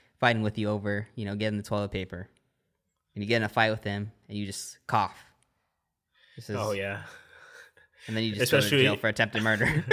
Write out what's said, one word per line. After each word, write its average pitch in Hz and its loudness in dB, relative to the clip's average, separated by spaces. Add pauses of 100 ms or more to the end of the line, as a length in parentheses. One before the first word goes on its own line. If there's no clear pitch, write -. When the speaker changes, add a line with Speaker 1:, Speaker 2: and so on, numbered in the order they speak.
(200)
Speaker 1:
fighting 120 4
with 107 -2
you 104 0
over, 104 -2
you 113 -6
know, 101 -4
getting 107 -2
the 101 -4
toilet 104 -2
paper. 92 -8 (880)
And 104 -6
you 101 -4
get 117 4
in 113 0
a 104 -2
fight 110 2
with 110 -4
him, 101 -6 (160)
and 104 -10
you 101 -4
just - -12
cough. 104 0 (1160)
This - -14
is 107 -4
Speaker 2:
Oh, 107 0
yeah. 98 -4 (1040)
Speaker 1:
And 110 -4
then 113 0
you 110 -2
just 113 0
go 151 8
to 135 6
Speaker 2:
Especially 131 6
Speaker 1:
jail 104 4
for 113 0
attempted 107 0
murder. 113 2